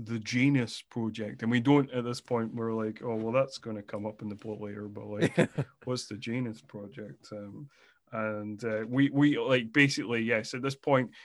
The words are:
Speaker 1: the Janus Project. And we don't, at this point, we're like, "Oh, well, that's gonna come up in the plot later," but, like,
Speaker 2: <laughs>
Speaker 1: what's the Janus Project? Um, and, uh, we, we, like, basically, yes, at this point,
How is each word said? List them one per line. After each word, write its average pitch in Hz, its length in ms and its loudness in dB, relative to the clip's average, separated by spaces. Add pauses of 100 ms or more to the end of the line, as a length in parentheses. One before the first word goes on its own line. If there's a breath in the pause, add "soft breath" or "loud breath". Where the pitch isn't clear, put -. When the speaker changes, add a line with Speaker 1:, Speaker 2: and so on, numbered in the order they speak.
Speaker 1:
the 113 140 -4
Janus 123 640 0
Project. 110 600 -6
And 113 80 0
we 123 80 4
don't, 139 320 6
at 123 140 -2
this 120 160 -6
point, 113 340 -2
we're 113 200 -4
like, 110 280 -4
"Oh, 117 140 -4
well, 110 160 -4
that's 135 240 0
gonna 107 260 -8
come 104 220 -8
up 107 160 -8
in 107 80 -8
the 101 80 -8
plot 107 240 -10
later," 104 280 -10
but, 107 180 -12
like, 104 280 -2
Speaker 2:
<laughs> - 500 -2
Speaker 1:
what's 127 220 -4
the 101 120 -10
Janus 117 420 -6
Project? 101 720 -14
Um, 104 360 -12 (440 soft breath)
and, 107 500 -4
uh, 110 240 -2
we, 135 240 6
we, 143 280 6
like, 120 340 2
basically, 139 480 4
yes, 113 320 0
at 127 100 -6
this 135 140 -2
point, 131 340 4 (140 loud breath)